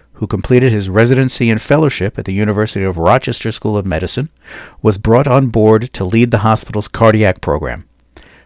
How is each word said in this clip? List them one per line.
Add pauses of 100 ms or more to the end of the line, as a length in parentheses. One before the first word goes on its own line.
(160)
who
completed
his
residency
and
fellowship
at
the
University
of
Rochester
School
of
Medicine, (540)
was
brought
on
board
to
lead
the
hospital's
cardiac
program. (600)